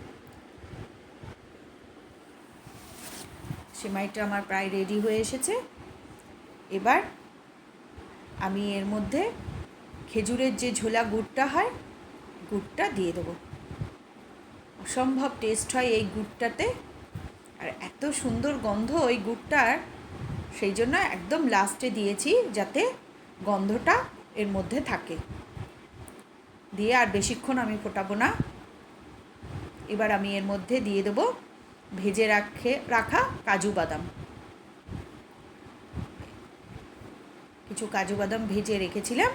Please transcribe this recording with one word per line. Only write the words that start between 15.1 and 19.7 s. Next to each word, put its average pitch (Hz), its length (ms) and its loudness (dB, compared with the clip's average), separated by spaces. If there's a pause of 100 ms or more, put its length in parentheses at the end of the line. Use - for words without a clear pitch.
টেস্ট 220 340 0
হয় 254 120 4
এই 220 280 4
গুড়টাতে, 233 600 0 (880)
আর 165 80 -6
এত 220 420 -4
সুন্দর 262 440 0
গন্ধ 220 400 0
ওই 262 220 6
গুড়টার, 240 640 4 (840)